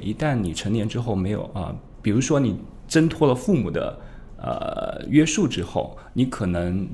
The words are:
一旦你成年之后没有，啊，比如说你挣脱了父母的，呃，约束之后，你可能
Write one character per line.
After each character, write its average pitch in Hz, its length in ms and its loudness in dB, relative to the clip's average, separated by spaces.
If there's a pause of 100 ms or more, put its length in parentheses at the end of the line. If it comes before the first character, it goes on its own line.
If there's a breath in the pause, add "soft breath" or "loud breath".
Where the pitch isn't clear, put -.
一 104 80 -4
旦 143 220 0
你 95 180 0
成 98 180 -4
年 107 160 2
之 120 140 -2
后 117 160 -2
没 92 140 0
有， 104 140 -2 (100)
啊， 98 200 -6 (280)
比 107 80 2
如 110 100 4
说 143 180 2
你 117 200 2 (280)
挣 160 220 4
脱 - 180 2
了 127 80 6
父 180 220 2
母 95 140 0
的， - 280 -4 (380 loud breath)
呃， - 720 -6
约 151 160 8
束 190 240 2
之 - 140 -2
后， - 340 -4 (160 loud breath)
你 127 140 2
可 120 180 -4
能 90 500 0